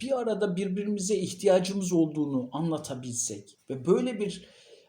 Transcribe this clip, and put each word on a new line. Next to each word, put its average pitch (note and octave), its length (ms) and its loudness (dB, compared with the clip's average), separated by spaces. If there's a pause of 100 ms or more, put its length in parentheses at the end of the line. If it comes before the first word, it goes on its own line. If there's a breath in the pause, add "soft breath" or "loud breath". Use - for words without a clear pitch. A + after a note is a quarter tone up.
bir C4 180 0
arada G#3 360 0
birbirimize G3+ 600 -2
ihtiyacımız F#3 760 2
olduğunu D3 580 2
anlatabilsek B2+ 1040 -4 (120)
ve C3 160 -6
böyle A#3 340 2
bir - 260 -4 (440 loud breath)